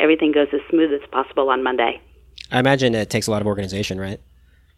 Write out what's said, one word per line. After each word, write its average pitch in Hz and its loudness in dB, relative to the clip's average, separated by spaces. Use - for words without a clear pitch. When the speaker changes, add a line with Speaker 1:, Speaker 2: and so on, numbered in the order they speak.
Speaker 1:
everything 156 4
goes 147 2
as 143 -2
smooth 160 2
as 143 -4
possible 135 -2
on 127 0
Monday. 127 -2
Speaker 2:
I 127 0
imagine 131 2
it 107 -2
takes 110 -2
a 113 -2
lot 104 0
of 104 -2
organization, 98 -4
right? 95 -8